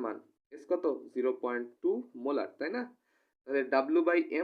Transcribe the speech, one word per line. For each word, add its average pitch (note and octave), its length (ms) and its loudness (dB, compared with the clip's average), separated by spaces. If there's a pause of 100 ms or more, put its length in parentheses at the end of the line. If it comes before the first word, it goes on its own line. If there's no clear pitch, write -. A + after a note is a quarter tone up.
মান, A2 120 -4 (380)
এস D3 160 -18
কত? F3+ 140 0 (300)
জিরো B2+ 160 2 (120)
পয়েন্ট A#2+ 240 -2 (160)
টু F3 80 2 (340)
মোলার, C3 340 0
তাই D3+ 180 -4
না? B3 60 -2 (640)
তাহলে C#3 180 0 (340)
W E3+ 120 6
by F3 100 4 (260)